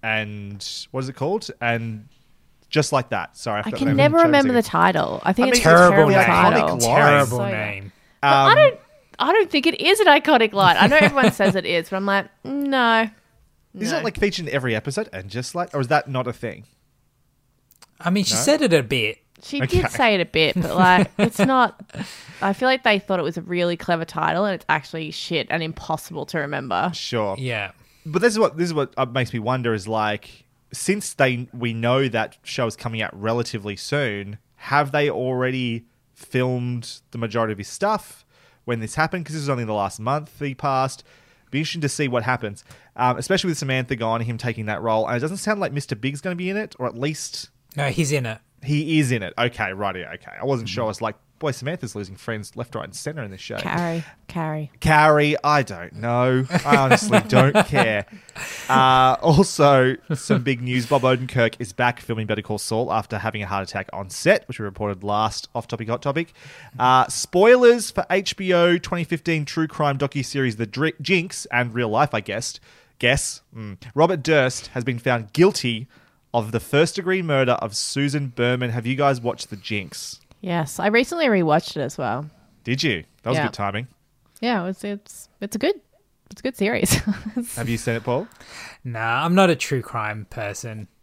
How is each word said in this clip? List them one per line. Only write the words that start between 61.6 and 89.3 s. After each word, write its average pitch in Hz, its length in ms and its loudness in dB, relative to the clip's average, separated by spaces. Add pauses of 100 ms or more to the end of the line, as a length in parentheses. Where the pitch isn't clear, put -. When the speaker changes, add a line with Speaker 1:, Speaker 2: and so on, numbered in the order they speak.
Speaker 1:
is 107 120 -10
back 123 280 0
filming 110 260 -6
Better 104 160 -4
Call 107 160 -6
Saul 110 340 -4
after 107 260 -4
having 104 240 -6
a 98 40 -8
heart 98 220 -6
attack 95 240 -8
on 95 180 -12
set, - 380 2
which - 100 -14
we 110 60 -8
reported 101 400 -6
last 104 500 -2
Off 117 140 -8
Topic 113 200 -8
Hot 120 140 -4
Topic. 147 300 -4 (460)
Uh, 127 280 6
spoilers 233 880 4
for - 180 -4
H 202 260 -2
B 185 160 -2
O 175 240 4
twenty 175 280 -4
fifteen 160 400 -4
true 160 240 -4
crime 143 300 -2
docuseries 135 580 -2
The 113 100 -4
Dri-, 139 340 -4
Jinx, 180 520 -4
and 120 200 0
real 120 160 -2
life, 123 240 2
I 110 80 -2
guess. 104 380 -8 (400)
Guess. - 440 0 (140)
Mm. 104 200 -12 (180)
Robert 165 300 2
Durst 139 440 0
has 127 140 -8
been 123 160 -4
found 117 340 -2
guilty 131 540 2 (480)
of 113 180 -2
the 113 80 -2
first-degree 180 640 0
murder 135 300 2
of 104 240 -4
Susan 143 580 -4
Berman. 123 360 0
Have 117 160 -4
you 127 100 -2
guys 139 240 0
watched 117 300 -6
The 110 60 -14
Jinx? - 640 -10 (220)
Speaker 2:
Yes, 170 360 -4
I 185 100 0
recently 269 380 0
rewatched 170 500 2
it 156 40 -6
as 143 160 -8
well. 131 320 -6 (360)
Speaker 1:
Did 131 180 -2
you? 104 220 -2 (180)
That 117 80 -6
was 147 80 0
Speaker 2:
Yeah. 151 80 -2
Speaker 1:
good - 80 -6
timing. 104 340 -6 (520)
Speaker 2:
Yeah, 226 220 -2
it 175 40 -6
was, 190 180 -8
it's, - 440 -12 (120)
it's 202 160 -8
a - 20 -4
good, 311 220 0 (500)
it's 202 100 -20
a - 20 -20
good 262 140 -6
series. 214 380 0
<laughs> - 600 -4
Speaker 1:
Have 117 120 -4
you 117 100 0
seen 117 160 -2
it, 113 100 -6
Paul? 139 240 -2 (560)
Speaker 3:
Nah, 117 400 -4
I'm 175 100 2